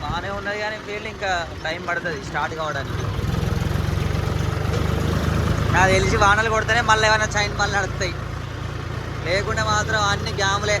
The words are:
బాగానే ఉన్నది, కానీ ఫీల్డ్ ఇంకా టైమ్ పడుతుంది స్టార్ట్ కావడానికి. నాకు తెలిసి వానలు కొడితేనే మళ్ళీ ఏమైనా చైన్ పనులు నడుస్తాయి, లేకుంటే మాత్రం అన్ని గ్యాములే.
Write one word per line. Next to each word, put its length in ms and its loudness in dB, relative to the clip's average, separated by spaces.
బాగానే 340 -4
ఉన్నది, 260 -4
కానీ 220 -4
ఫీల్డ్ 280 -8
ఇంకా 180 -2
టైమ్ 240 -4
పడుతుంది 300 -2
స్టార్ట్ 300 -2
కావడానికి. 440 -4
నాకు 220 6
తెలిసి 300 4
వానలు 300 4
కొడితేనే 260 2
మళ్ళీ 180 6
ఏమైనా 260 4
చైన్ 240 0
పనులు 180 0
నడుస్తాయి, 360 -2
లేకుంటే 360 0
మాత్రం 260 0
అన్ని 200 -2
గ్యాములే. 400 2